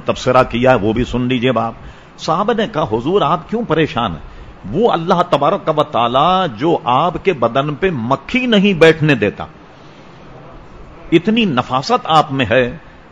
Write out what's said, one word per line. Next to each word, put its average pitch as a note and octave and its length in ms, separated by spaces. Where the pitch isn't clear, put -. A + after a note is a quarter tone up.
تبصرہ B2 380
کیا B2 280
ہے، C3 40
وہ G#2+ 180
بھی A#2+ 100
سن A#2+ 180
لیجئے B2 300
باپ۔ A2+ 220
صحابہ G3 400
نے G#3+ 160
کہا، D#3 100
"حضور، B2 380
آپ D#3+ 280
کیوں A3+ 180
پریشان C3+ 440
ہیں؟ - 220
وہ G3+ 200
اللہ E3+ 380
تبارک D#3 500
و D3+ 40
تعالیٰ C#3+ 640
جو C#3 260
آپ D3+ 420
کے F#3+ 80
بدن C3+ 420
پہ F#3+ 180
مکھی C#3 520
نہیں G#3 280
بیٹھنے D#3 420
دیتا، G2+ 300
اتنی G#3+ 340
نفاست C3+ 600
آپ D#3 260
میں C3+ 180
ہے، B2+ 280